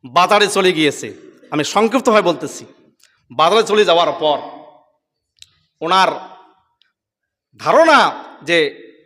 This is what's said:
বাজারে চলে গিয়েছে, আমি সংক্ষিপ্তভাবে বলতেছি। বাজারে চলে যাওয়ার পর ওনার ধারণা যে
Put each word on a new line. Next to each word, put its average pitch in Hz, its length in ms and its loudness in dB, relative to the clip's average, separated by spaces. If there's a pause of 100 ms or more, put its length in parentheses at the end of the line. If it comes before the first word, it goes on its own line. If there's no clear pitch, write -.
বাজারে 185 420 2
চলে 190 260 0
গিয়েছে, 147 420 -4 (360)
আমি 147 140 -4
সংক্ষিপ্তভাবে 220 580 0
বলতেছি। 160 440 -4 (720)
বাজারে 185 260 2
চলে 208 220 0
যাওয়ার 170 280 2
পর 151 260 -2 (1400)
ওনার 175 280 2 (1500)
ধারণা 226 640 2 (180)
যে 160 400 -2 (240)